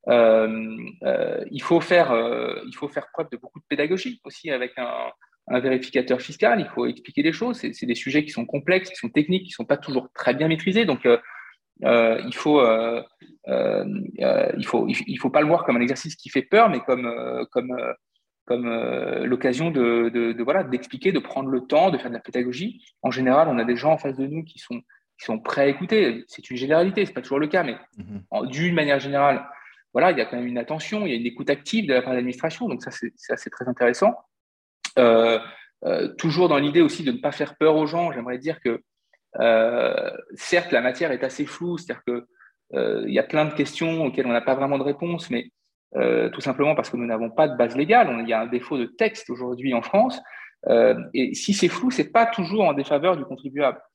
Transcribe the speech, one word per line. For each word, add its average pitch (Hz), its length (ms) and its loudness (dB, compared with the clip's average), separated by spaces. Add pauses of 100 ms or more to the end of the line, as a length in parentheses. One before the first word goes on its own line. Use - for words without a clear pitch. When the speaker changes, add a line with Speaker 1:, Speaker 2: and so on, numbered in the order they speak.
Speaker 1:
Euh, 110 680 4 (260)
euh, - 480 -2
il - 100 -10
faut 170 200 4
faire, 165 320 4
euh, 120 420 -2 (100)
il - 80 -16
faut 147 140 -10
faire 143 240 -8
preuve 160 180 -8
de 139 80 -10
beaucoup - 220 -20
de - 80 -20
pédagogie 180 560 -2
aussi 151 260 -14
avec 123 280 -4
un, 123 340 -6 (360)
un 127 120 0
vérificateur 131 640 0
fiscal. 208 400 2
Il - 60 -4
faut 120 180 -4
expliquer - 360 -6
les 156 120 2
choses. 240 260 -4
C'est, - 140 -6
c'est - 120 -10
des 120 100 -2
sujets 147 280 0
qui - 80 -10
sont 120 140 -6
complexes, 180 440 -2
qui - 60 -18
sont 117 140 -8
techniques, 180 340 0
qui - 80 -16
sont - 140 -8
pas 143 120 2
toujours 127 360 -4
très - 200 0
bien 151 140 0
maîtrisés. 190 380 2
Donc, 139 200 0
euh, 117 120 8 (680)
euh, 117 420 4
il 127 80 -8
faut, 151 280 4
euh, 117 420 2 (460)
euh, 62 360 0 (360)
euh, - 360 2
il - 80 -6
faut, - 220 0
il, - 80 -2 (100)
il 139 140 -6
faut 131 100 -2
pas 151 120 4
le 151 60 2
voir 165 160 4
comme 127 120 2
un 120 60 2
exercice 131 340 -4
qui - 140 -20
fait 131 140 0
peur, 214 260 6
mais 131 100 0
comme, 127 260 0
euh, 123 460 -4
comme, 127 200 -4
euh, 123 220 -4 (520)
comme, 120 220 -2
euh, 123 580 -2
l'occasion 127 440 0
de, 117 400 2
de, 117 220 0
de, 117 120 -4
voilà, 160 200 2
d'expliquer, 127 480 -4
de 151 80 0
prendre 135 300 -8
le 127 180 -2
temps, 170 240 4
de 127 80 -2
faire 123 100 -8
de 117 60 -8
la 113 60 -10
pédagogie. 127 640 -6 (200)
En 131 80 0
général, 131 360 4
on 123 120 0
a 113 40 0
des 120 120 0
gens 143 160 0
en 156 80 4
face 139 160 -6
de 135 100 -4
nous 160 180 -6
qui - 140 -18
sont, 120 240 -12 (380)
qui - 60 -16
sont 110 140 -4
prêts - 240 -2
à 139 40 4
écouter. 147 600 0
C'est - 220 -20
une 123 80 -8
généralité, 175 480 2
c'est - 80 -16
pas 127 80 -8
toujours 139 180 -2
le 151 80 0
cas, 175 160 0
mais 120 120 -6 (220)
Speaker 2:
Mhm. 95 340 -14
Speaker 1:
en, 107 140 -2
d'une 156 280 -2
manière 143 260 2
générale, 139 460 0 (480)
voilà, 170 180 4
il 151 60 0
y 117 40 -2
a 110 40 0
quand 123 120 -10
même 123 100 -6
une 120 100 -4
attention, 160 480 -6
il 151 60 -2
y - 20 -2
a 117 40 -2
une 120 80 -4
écoute - 240 -4
active 175 380 -2
de 135 60 2
la 123 80 4
part 127 100 -6
de 127 60 0
l'administration. 156 500 -4
Donc 127 160 -6
ça, 131 80 -12
c'est, - 240 -8
ça, - 220 -6
c'est - 120 -14
très 123 180 -10
intéressant. 123 480 2 (800)
Euh, 117 420 6 (460)
euh, - 300 0
toujours 170 340 2
dans 147 80 4
l'idée 147 240 4
aussi 156 220 2
de 135 80 0
ne 120 60 -4
pas 147 140 -4
faire - 240 -6
peur 156 200 6
aux 151 120 2
gens, 170 240 -2
j'aimerais 123 260 -8
dire 156 240 -8
que, 117 200 -2 (580)
euh, 117 720 2 (220)
certes, - 380 -2
la 120 100 4
matière 127 300 -2
est 127 120 -2
assez 135 220 -4
floue, 175 320 -8
c'est-à-dire - 280 -10
que, 120 220 -4 (460)
euh, 69 340 -2
il - 60 -4
y - 60 4
a 127 40 2
plein 151 220 0
de 147 80 -6
questions 165 520 -2
auxquelles 127 220 -2
on 120 40 0
n'a 117 100 2
pas 131 140 0
vraiment 139 220 -2
de 135 60 -2
réponse, 160 460 -4
mais, 120 220 -6 (440)
euh, 120 340 2
tout - 120 -10
simplement 139 340 0
parce - 160 -4
que 123 60 -6
nous 120 100 -4
n'avons 113 240 -4
pas 156 160 2
de 156 100 -6
base 120 180 0
légale. 175 340 4
On, 117 100 -4
il 117 100 -6
y 113 40 0
a 110 80 0
un 113 40 -4
défaut 123 320 -4
de 117 80 0
texte 214 460 -4
aujourd'hui 123 420 -4
en 117 80 0
France. 247 400 0 (460)
Euh, 113 260 6 (220)
et 127 180 0
si - 200 -2
c'est 180 140 2
flou, - 220 -2
c'est - 220 -2
pas 226 160 4
toujours 196 380 0
en 151 80 4
défaveur 147 440 0
du 131 80 -8
contribuable. 135 560 -2 (140)